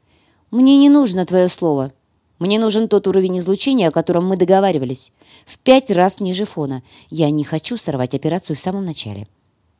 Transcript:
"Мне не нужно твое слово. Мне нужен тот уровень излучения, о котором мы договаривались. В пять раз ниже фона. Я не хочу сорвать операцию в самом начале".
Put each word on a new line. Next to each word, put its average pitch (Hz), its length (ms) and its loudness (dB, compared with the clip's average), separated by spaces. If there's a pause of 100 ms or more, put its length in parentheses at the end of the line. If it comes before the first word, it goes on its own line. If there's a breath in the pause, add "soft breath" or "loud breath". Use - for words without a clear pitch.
(520)
"Мне 262 280 4
не 285 100 6
нужно 208 380 2
твое 180 200 2
слово. 143 460 -2 (460)
Мне 196 180 0
нужен 220 300 0
тот 202 180 0
уровень 190 320 0
излучения, 190 520 0
о - 20 0
котором 170 340 0
мы 190 120 -2
договаривались. 175 760 0 (340 soft breath)
В - 140 -20
пять 262 320 4
раз 185 280 2
ниже 185 260 -4
фона. 135 360 -6 (280 soft breath)
Я 156 200 0
не 151 140 -2
хочу 160 340 -8
сорвать 135 380 -6
операцию 160 400 -6
в - 40 -10
самом 196 260 -6
начале". 104 420 -12 (520)